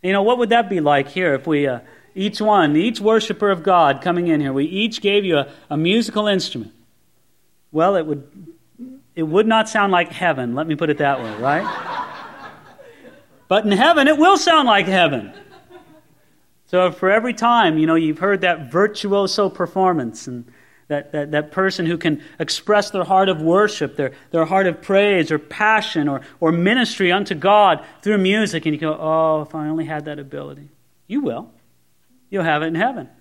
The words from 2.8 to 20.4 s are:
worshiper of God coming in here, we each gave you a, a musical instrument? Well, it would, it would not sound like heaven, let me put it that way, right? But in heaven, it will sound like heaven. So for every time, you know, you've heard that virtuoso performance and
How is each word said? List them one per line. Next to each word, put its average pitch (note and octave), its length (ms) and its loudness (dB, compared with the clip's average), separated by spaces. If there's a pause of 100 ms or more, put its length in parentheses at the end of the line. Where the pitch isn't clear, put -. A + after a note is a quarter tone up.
worshiper G#3+ 520 0
of F3 120 -2
God D#3+ 380 4
coming F3 280 -2
in D#3 120 2
here, C#3 100 -2
we C3+ 140 -2
each G3+ 380 -4
gave G3+ 240 0
you E3+ 100 2
a, C#3 120 -2 (200)
a D3 80 -4
musical G#3 500 0
instrument? D3+ 460 -4 (960)
Well, F3 260 2
it D#3+ 100 -2
would, D3 480 -10 (600)
it E3 100 -4
would F3+ 220 2
not A3 220 2
sound G3+ 240 0
like F3 180 2
heaven, C3 440 -2
let D3+ 120 -4
me D#3+ 80 -2
put D#3 140 -4
it D3 100 0
that C#3 240 0
way, A2 140 -10
right? C#3+ 720 -4 (1400)
But G#3+ 200 0
in G3+ 60 2
heaven, C#4 360 4
it D#4 80 4
will F4+ 220 6
sound D#4 300 4
like G3+ 180 4
heaven. D3 480 0 (1300)
So F3+ 280 2
for F#3 180 0
every A3+ 240 0
time, A#3 420 2
you D#3 100 2
know, E3 80 2
you've D#3+ 260 0
heard G3 200 0
that E3 320 -2
virtuoso G3 800 0
performance E3+ 760 -2
and B2 240 -14 (380)